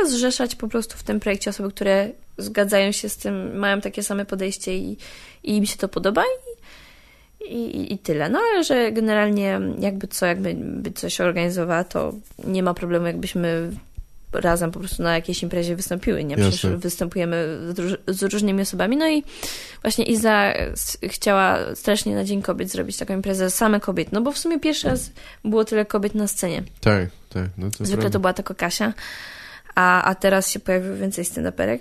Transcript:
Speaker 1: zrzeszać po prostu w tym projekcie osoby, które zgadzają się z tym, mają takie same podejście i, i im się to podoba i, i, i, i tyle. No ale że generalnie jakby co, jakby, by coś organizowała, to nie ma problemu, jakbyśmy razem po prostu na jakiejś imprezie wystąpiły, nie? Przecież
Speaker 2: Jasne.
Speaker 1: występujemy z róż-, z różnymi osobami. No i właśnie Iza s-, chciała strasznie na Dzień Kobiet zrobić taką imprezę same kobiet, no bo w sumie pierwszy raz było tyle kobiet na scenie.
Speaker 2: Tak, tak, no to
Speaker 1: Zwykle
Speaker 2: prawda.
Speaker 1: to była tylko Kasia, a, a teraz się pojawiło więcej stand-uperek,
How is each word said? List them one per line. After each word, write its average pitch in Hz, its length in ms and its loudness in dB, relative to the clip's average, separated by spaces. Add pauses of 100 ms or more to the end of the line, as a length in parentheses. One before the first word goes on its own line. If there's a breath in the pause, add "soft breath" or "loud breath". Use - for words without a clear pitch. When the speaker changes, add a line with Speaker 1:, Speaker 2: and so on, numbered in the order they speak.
Speaker 1:
zrzeszać 254 480 0
po 226 140 -6
prostu 226 280 -4
w - 60 -14
tym 214 180 -2
projekcie 202 300 -2
osoby, 196 200 -4
które 196 380 2 (300)
zgadzają 202 540 4
się 208 160 -4
z - 80 -6
tym, 196 420 -4
mają 202 220 2
takie 202 220 -4
same 202 220 -2
podejście 190 540 -4
i, 196 180 -6 (480 loud breath)
i 208 120 0
im 208 100 4
się - 100 -4
to 190 120 -2
podoba 196 360 2
i, - 1300 -8
i, 233 220 -4
i, - 160 -4
i 190 60 -4
tyle. 151 300 0
No 247 100 2 (140)
ale 349 120 4
że 240 280 4
generalnie 208 680 2 (200)
jakby 196 280 -2
co, - 180 0
jakby, 175 320 0
by - 340 -6
coś - 280 -4
organizowała, 175 640 2
to - 280 -2 (320)
nie 190 180 0
ma 180 120 2
problemu, 175 320 0
jakbyśmy 170 640 -2 (640)
razem 170 380 2
po - 100 -8
prostu - 220 -6
na 170 120 2
jakiejś 170 280 -2
imprezie 175 340 -2
wystąpiły, 185 480 -2
nie? 143 120 -4
Przecież - 280 4
Speaker 2:
Jasne. 87 140 2
Speaker 1:
występujemy 170 800 -2 (180)
z - 20 -2
róż-, 180 180 -2 (120)
z 196 140 -2
różnymi 196 400 2
osobami. 190 340 0
No 320 120 2
i 302 140 2 (600 loud breath)
właśnie 220 220 2
Iza 214 480 4
s-, - 460 -4 (100)
chciała 190 500 4 (160)
strasznie 208 400 0
na 196 100 0
Dzień 196 180 0
Kobiet 185 280 -2
zrobić 190 260 -4
taką - 180 -4
imprezę 190 360 0
same 208 300 4
kobiet, 180 320 -2
no 202 80 2
bo 247 120 2
w - 60 -6
sumie 330 220 0
pierwszy 302 280 0
raz - 220 0 (340 loud breath)
było 220 200 4
tyle 214 200 2
kobiet 208 300 0
na 208 120 2
scenie. 185 360 -2 (180)
Speaker 2:
Tak, 101 260 4 (220)
tak, 92 180 -2 (120)
no 95 120 -4
to 107 60 -4
Speaker 1:
Zwykle 190 200 0
Speaker 2:
prawda. 208 140 2
Speaker 1:
to 202 100 2
była 185 120 4
tylko 190 220 -6
Kasia, 208 400 0 (800 loud breath)
a, 180 280 6
a 190 120 2
teraz 190 360 2
się - 100 -4
pojawiło 185 360 -2
więcej 196 280 -4
stand-uperek, 185 560 -2